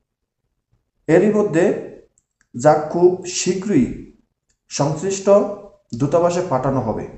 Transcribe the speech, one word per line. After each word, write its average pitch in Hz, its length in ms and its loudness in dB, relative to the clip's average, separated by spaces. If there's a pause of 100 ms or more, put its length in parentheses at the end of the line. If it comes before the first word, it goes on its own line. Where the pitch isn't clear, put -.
(1080)
এরই 185 260 4
মধ্যে 190 580 0 (680)
যা 147 160 4
খুব 175 520 2
শীঘ্রই - 880 -2 (560)
সংশ্লিষ্ট 190 600 -2 (680)
দূতাবাসে 170 540 0
পাঠানো 131 320 -2
হবে। 95 260 -6 (100)